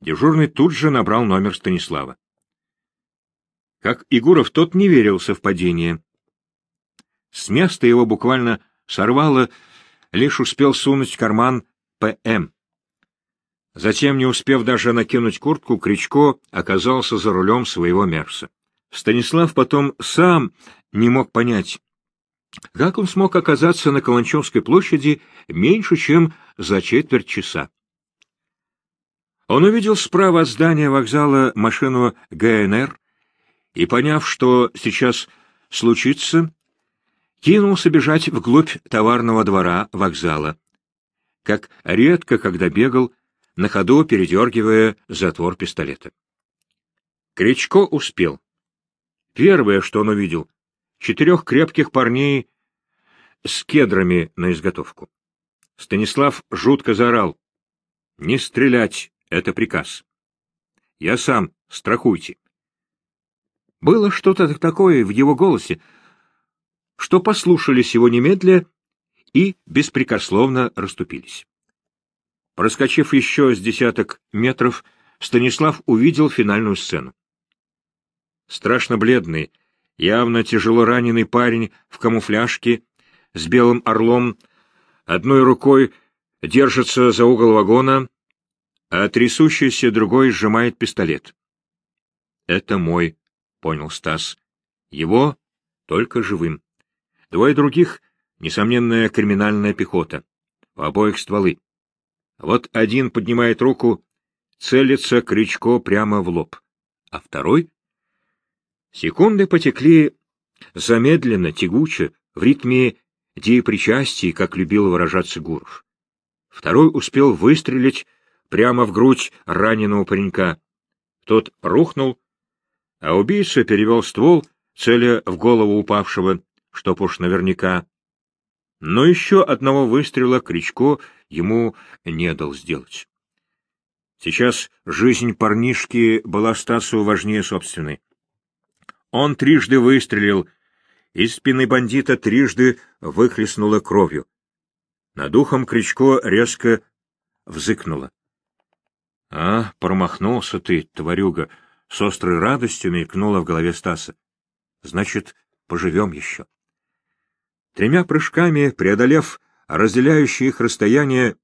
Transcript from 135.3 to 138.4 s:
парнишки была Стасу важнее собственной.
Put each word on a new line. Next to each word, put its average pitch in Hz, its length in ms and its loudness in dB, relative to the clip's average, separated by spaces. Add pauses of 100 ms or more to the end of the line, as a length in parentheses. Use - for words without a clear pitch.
парнишки 113 880 0
была 107 320 -2
Стасу 113 480 -4
важнее 104 400 -2
собственной. 82 580 -10 (1080)